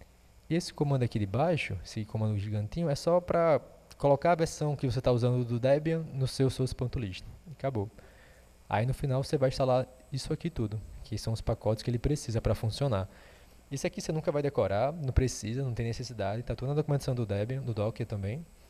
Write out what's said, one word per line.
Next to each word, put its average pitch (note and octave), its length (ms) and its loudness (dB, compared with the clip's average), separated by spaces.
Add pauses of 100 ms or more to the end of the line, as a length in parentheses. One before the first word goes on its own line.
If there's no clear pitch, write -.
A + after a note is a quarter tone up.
(480)
E B2+ 60 0
esse F3 180 -2
comando C#3 300 0
aqui A#2 160 0
de G#2 80 0
baixo, B2+ 580 0
esse A2 200 -6
comando G#2+ 340 0
gigantinho, G#2+ 500 -2
é C#3 60 2
só E3+ 260 4
pra E3 400 4 (380)
colocar C#3+ 340 6
a - 20 6
versão D#3 420 0
que - 80 -4
você B2+ 160 2
tá B2+ 100 4
usando B2 340 4
do A#2 140 0
Debian D3+ 540 2
no C3+ 140 0
seu C3+ 240 2
source.list. B2 720 -4 (280)
Acabou. A#2 360 -2 (800)
Aí G#2 160 2
no C3 80 2
final C3+ 300 0
você C#3+ 160 0
vai C3 100 4
instalar B2+ 380 2 (260)
isso C3+ 200 -4
aqui E3 180 -4
tudo, A2 280 -2 (240)
que - 140 -8
são A2+ 160 -4
os A2 80 -4
pacotes A2 420 -2
que - 80 -4
ele A#2+ 80 2
precisa A#2 420 -2
pra A2 140 2
funcionar. A2 540 -2 (640)
Isso C#3 160 -4
aqui - 140 -6
você E3 120 -4
nunca D#3 180 -2
vai D3 120 2
decorar, A#2+ 500 2
não D3 200 -4
precisa, A#2+ 500 0
não B2+ 100 -4
tem A#2 140 -2
necessidade, A2+ 560 -4
tá B2 120 -6
tudo B2 140 -6
na C#3+ 60 -2
documentação C#3+ 400 0
do B2 100 -2
Debian, G#2+ 380 -2
do A#2+ 100 -4
Docker G#2+ 340 -2
também. G#2+ 380 -4 (260)